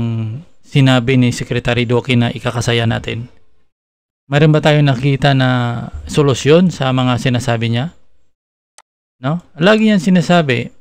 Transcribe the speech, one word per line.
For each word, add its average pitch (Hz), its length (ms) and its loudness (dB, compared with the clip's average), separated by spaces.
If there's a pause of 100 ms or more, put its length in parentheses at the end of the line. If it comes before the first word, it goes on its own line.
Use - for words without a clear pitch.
(600)
sinabi 131 560 2
ni 123 160 2
Secretary 120 560 -4
Duque 123 320 -2
na 117 80 0
ikakasaya 117 560 -4
natin? 113 400 -6 (1040)
Mayroon 147 240 4
ba 151 80 2
tayong 151 240 2
nakita 139 480 0
na 131 160 2 (560)
solusyon 151 640 2
sa 131 240 -2
mga 127 240 0
sinasabi 117 560 -2
niya? 131 240 -4 (1300)
No? 160 160 -2 (160)
Lagi 214 320 2
yan 208 160 2
sinasabi 165 640 2 (120)